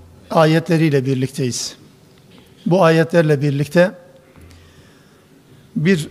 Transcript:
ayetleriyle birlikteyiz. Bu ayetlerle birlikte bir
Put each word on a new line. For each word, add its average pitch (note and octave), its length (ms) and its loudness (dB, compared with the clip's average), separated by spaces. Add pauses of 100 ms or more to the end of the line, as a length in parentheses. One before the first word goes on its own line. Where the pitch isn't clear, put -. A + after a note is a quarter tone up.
(320)
ayetleriyle D#3+ 720 2
birlikteyiz. C3 720 -6 (880)
Bu F3+ 180 2
ayetlerle D#3+ 580 2
birlikte D3 500 0 (1800)
bir D#3+ 340 -2